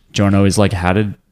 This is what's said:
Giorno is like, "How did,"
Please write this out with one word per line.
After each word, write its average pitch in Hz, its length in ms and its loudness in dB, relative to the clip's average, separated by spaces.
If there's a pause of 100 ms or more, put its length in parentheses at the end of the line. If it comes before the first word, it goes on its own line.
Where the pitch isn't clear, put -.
(120)
Giorno 101 320 2
is 98 140 0
like, 98 160 0
"How 90 180 -2
did," 104 220 -2 (180)